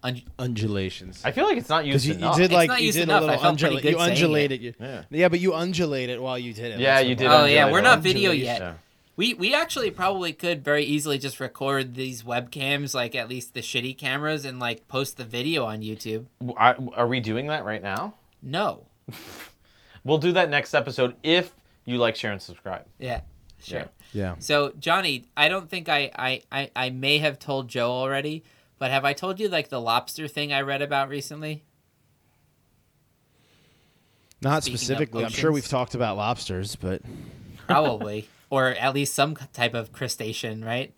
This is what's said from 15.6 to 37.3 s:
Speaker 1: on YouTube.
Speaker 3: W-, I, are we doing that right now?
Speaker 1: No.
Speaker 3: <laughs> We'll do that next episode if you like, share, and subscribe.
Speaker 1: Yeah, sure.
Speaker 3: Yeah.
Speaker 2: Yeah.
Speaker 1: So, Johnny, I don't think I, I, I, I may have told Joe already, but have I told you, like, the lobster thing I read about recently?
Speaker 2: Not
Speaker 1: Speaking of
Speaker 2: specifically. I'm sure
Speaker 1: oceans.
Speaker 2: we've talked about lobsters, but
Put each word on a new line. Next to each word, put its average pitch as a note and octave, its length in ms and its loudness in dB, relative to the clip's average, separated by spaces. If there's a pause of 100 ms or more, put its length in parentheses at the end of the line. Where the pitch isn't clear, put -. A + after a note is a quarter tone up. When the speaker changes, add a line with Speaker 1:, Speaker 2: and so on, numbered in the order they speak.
Speaker 1:
on G#2+ 160 -6
YouTube. A2 440 -8 (160)
Speaker 3:
W-, B2 180 -6
I, A#2+ 140 10 (240)
are A#2+ 100 4
we B2+ 120 0
doing A2+ 280 -2
that D3+ 160 -2
right G#2 180 -4
now? A2 340 -4 (260)
Speaker 1:
No. C#3+ 460 -4 (220)
Speaker 3:
<laughs> B2+ 40 -14 (920)
We'll D3 120 4
do E3+ 160 2
that F3 160 4
next C#3+ 240 0
episode B2+ 500 0
if F3 300 2 (320)
you B2 120 -4
like, A#2 200 2
share, G#2+ 160 -4
and F#2+ 80 -8
subscribe. - 440 -10 (140)
Speaker 1:
Yeah, B2 220 -6 (360)
sure. - 220 -10
Speaker 3:
Yeah. - 60 -10 (260)
Speaker 2:
Yeah. F#2+ 280 -4
Speaker 1:
So, D3 380 0
Johnny, E3 460 0 (140)
I D3+ 100 4
don't F3 220 -2
think F3 180 -8
I, C#3+ 260 0
I, C3 280 -4 (100)
I, C3+ 240 -6
I B2+ 140 -2
may C3+ 300 2
have D3 200 0
told C3+ 300 -4
Joe A#2+ 200 0
already, C#3 540 -4 (340)
but C3 140 -2
have C3+ 140 2
I C#3+ 80 2
told F#3 260 -6
you, G#3+ 80 0
like, F3 220 -2
the C3 100 -4
lobster A#2+ 480 0
thing D3 240 -4
I C#3 80 2
read C#3 220 -2
about C#3 260 0
recently? D3+ 560 -10 (2750)
Speaker 2:
Not C#3+ 220 2
Speaker 1:
Speaking B2+ 120 -4
of A#2 60 -2
Speaker 2:
specifically. A#2 420 -2
I'm A2+ 80 -4
sure D3+ 200 0
Speaker 1:
oceans. - 20 2 (100)
Speaker 2:
we've - 60 -10
talked B2+ 260 -2
about A2 220 0
lobsters, G#2 580 -4
but F#2 260 -6 (640)